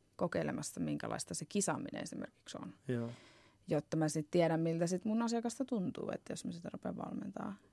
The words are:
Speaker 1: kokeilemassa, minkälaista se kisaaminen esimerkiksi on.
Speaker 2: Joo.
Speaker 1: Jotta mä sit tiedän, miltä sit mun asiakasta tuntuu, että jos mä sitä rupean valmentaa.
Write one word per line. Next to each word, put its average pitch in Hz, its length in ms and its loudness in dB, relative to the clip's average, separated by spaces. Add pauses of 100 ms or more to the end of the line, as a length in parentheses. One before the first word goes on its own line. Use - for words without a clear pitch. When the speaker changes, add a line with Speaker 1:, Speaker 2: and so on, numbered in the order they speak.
(180)
Speaker 1:
kokeilemassa, - 640 0
minkälaista 143 540 -2
se 156 100 -4
kisaaminen - 580 0
esimerkiksi - 600 -8
on. - 120 -10 (140)
Speaker 2:
Joo. 117 220 2 (580)
Speaker 1:
Jotta 151 280 2
mä 160 120 4
sit 151 220 -2
tiedän, 165 300 6
miltä 165 260 4
sit 180 180 0
mun 220 180 2
asiakasta 233 420 0
tuntuu, - 460 0
että - 220 -4
jos - 120 -8
mä - 80 -4
sitä 170 200 -8
rupean - 240 -4
valmentaa. - 580 -6 (180)